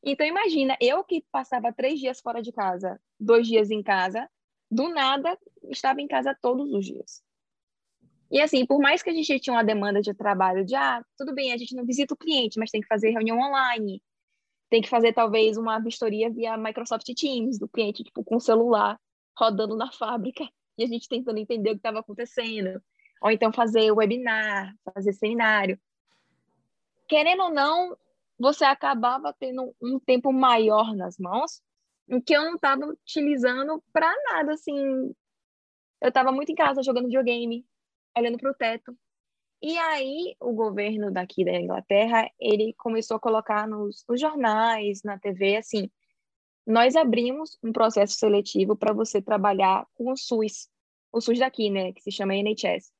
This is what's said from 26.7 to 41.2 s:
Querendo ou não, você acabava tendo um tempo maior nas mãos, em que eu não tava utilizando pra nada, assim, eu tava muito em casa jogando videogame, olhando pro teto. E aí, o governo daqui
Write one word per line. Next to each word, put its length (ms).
Querendo 340
ou 80
não, 460
você 240
acabava 720
tendo 440
um 180
tempo 320
maior 640
nas 220
mãos, 440
em 140
que 120
eu 120
não 120
tava 280
utilizando 1080
pra 180
nada, 220
assim, 600
eu 120
tava 180
muito 200
em 40
casa 260
jogando 240
videogame, 600
olhando 200
pro 160
teto. 400
E 160
aí, 600
o 120
governo 600
daqui 340